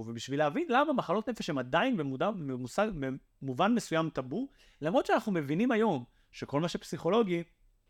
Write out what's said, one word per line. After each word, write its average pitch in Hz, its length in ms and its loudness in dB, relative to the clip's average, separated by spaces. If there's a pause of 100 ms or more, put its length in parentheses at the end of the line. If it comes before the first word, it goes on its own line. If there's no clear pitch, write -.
ובשביל 117 320 -4
להבין 156 300 2
למה 285 240 4
מחלות 208 360 0
נפש 220 200 -6
הם 147 80 0
עדיין 170 400 0
במודע, 143 340 0
במושג, 139 560 -2 (540)
במובן 139 320 2
מסוים 165 360 0
טאבו, 147 380 -4 (340)
למרות 202 240 2
שאנחנו 330 260 2
מבינים 170 400 2
היום 208 320 2 (280)
שכל - 280 -4
מה 170 80 0
שפסיכולוגי 175 760 0 (460)